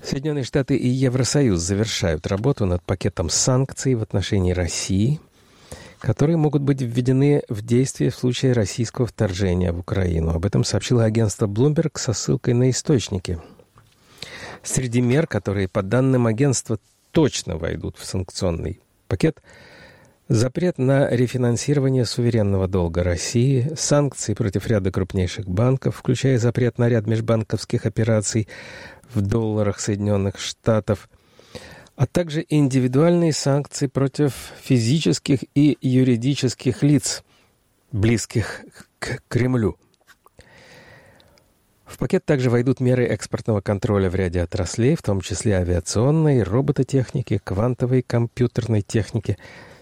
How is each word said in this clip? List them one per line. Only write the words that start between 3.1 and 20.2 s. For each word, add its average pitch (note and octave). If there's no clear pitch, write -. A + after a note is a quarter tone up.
санкций C3
в A2+
отношении F#2+
России, F#2+
которые D3
могут D3
быть C#3
введены C3
в G#2+
действие B2+
в B2+
случае B2+
российского A#2
вторжения F#2
в E2+
Украину. E2+
Об E2
этом B2
сообщило A#2
агентство A2
Bloomberg C#3+
со -
ссылкой B2+
на B2+
источники. G2
Среди B2
мер, C3
которые, G2
по G#2
данным B2
агентства, A2+
точно A#2+
войдут E2+
в -
санкционный F2
пакет, -